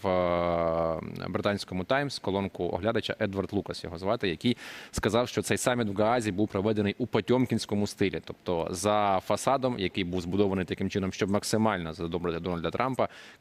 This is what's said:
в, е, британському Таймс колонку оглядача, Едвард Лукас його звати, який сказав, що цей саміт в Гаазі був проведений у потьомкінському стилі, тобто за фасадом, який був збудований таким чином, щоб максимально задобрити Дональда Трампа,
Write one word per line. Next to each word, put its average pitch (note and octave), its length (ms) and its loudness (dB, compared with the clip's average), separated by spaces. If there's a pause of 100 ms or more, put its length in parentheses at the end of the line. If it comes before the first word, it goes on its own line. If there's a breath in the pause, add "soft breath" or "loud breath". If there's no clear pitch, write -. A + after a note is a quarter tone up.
в, G2 40 0
е, E2+ 1200 0
британському F#2+ 540 -2
Таймс C3+ 360 -2
колонку G2 440 -2
оглядача, G#2+ 580 -2
Едвард G2 320 -2
Лукас F2 300 -4
його E2+ 140 -8
звати, G2 320 0
який A#2 280 0 (340 loud breath)
сказав, A#2 380 2
що G#2+ 120 -2
цей G2+ 160 0
саміт A#2+ 300 2
в G2 140 0
Гаазі A2 300 2
був G2+ 160 2
проведений G2+ 500 0
у B2 100 -2
потьомкінському A2+ 800 2
стилі, E2+ 380 0
тобто E2 460 -2
за G2+ 540 2
фасадом, B2+ 540 0
який F#2 240 0
був F2 180 -2
збудований F#2+ 440 2
таким F#2+ 240 -2
чином, F#2+ 240 -2
щоб G2 180 0
максимально G2+ 640 0
задобрити E2+ 460 -2
Дональда E2+ 320 -2
Трампа, A#2+ 380 0 (320 loud breath)